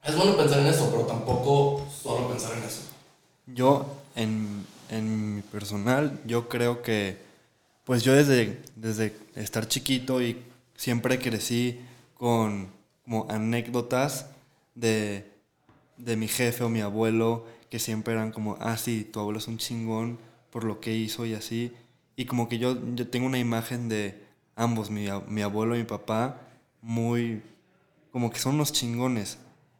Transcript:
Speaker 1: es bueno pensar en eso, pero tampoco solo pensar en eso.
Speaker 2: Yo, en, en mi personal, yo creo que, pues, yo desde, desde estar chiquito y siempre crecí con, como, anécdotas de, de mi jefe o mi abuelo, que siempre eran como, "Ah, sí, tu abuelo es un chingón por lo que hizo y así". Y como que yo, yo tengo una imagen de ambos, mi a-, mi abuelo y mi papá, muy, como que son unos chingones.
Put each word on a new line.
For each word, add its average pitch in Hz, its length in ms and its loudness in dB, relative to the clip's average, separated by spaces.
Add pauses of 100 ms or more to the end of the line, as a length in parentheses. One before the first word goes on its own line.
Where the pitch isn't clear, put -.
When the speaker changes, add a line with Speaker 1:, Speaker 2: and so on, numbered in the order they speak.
Speaker 1:
es 151 100 0
bueno 190 220 6
pensar 143 220 6
en 143 80 6
eso, - 220 6
pero 117 140 2
tampoco 139 800 2 (160)
solo 123 280 -2
pensar 113 280 -4
en 113 60 -6
eso. - 160 -8 (680)
Speaker 2:
Yo, 131 380 6 (300)
en, 107 500 -2 (240)
en 110 460 -2
mi 104 60 -6
personal, 104 840 -2
yo 117 220 0
creo 120 340 0
que, 104 360 0 (680)
pues, 123 200 2
yo 131 100 8
desde, 135 440 6 (200)
desde 110 400 -2 (180)
estar 110 320 -4
chiquito 127 540 0
y 117 200 -2 (360)
siempre 127 420 0
crecí 120 640 -2 (320)
con, 110 560 0 (340)
como, 110 260 -4
anécdotas 120 1000 0 (480)
de, 107 540 0 (680)
de 120 180 -2
mi 110 140 -2
jefe 120 340 0
o 117 60 2
mi 113 100 0
abuelo, 113 760 0 (160)
que 117 100 -6
siempre 113 340 -2
eran 110 180 -2
como, 107 300 -4
"Ah, 113 160 -2
sí, 110 340 -2
tu - 80 -6
abuelo 104 200 -4
es 107 80 -8
un 113 100 -6
chingón 113 600 -4 (340)
por 120 120 -6
lo 107 160 -2
que 113 160 -4
hizo 110 300 -4
y 113 80 -4
así". 117 400 -6 (420)
Y 127 100 -6
como 120 220 0
que 120 120 -2
yo, 123 180 2 (160)
yo 120 160 -4
tengo 123 160 0
una 131 140 0
imagen 120 500 -2
de 104 340 -4 (320)
ambos, 113 360 0
mi 104 180 -4
a-, 98 180 -4
mi 107 140 -2
abuelo 110 340 0
y 120 40 0
mi 113 60 -2
papá, 110 520 -2 (440)
muy, 117 600 -2 (720)
como 123 180 0
que - 80 -8
son 131 160 0
unos 147 160 2
chingones. 120 680 -2 (400)